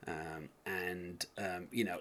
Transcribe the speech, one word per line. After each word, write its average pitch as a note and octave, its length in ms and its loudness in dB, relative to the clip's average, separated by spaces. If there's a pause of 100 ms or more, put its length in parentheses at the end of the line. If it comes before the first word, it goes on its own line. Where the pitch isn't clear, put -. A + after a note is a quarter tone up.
Um, D#2+ 420 -2 (160)
and, F2+ 600 0 (100)
um, F2+ 340 0
you A2+ 140 4
know, F2+ 160 2